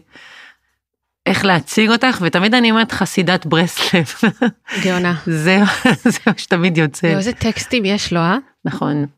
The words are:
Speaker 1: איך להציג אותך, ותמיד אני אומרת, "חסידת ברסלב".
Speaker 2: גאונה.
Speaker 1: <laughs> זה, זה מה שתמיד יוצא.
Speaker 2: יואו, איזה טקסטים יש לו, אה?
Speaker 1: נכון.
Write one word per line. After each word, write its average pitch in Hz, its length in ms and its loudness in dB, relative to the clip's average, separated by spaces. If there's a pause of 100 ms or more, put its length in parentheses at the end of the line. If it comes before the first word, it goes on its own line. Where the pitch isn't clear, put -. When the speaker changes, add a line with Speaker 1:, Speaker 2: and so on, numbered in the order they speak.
(1300)
Speaker 1:
איך 190 200 0
להציג 196 440 2
אותך, 233 320 2
ותמיד 175 340 0
אני 240 160 4
אומרת, 220 200 0
"חסידת 180 540 -2
ברסלב". 165 680 0 (680)
Speaker 2:
גאונה. 180 300 0 (140)
Speaker 1:
<laughs> 160 160 -2
זה, 185 160 4 (440)
זה - 240 2
מה 208 100 2
שתמיד 175 400 0
יוצא. 160 300 0
Speaker 2:
יואו, 165 100 2
איזה 202 160 -2
טקסטים 226 520 -4
יש 196 280 -2
לו, 170 60 0
אה? 170 180 2 (280)
Speaker 1:
נכון. 147 400 -2 (120)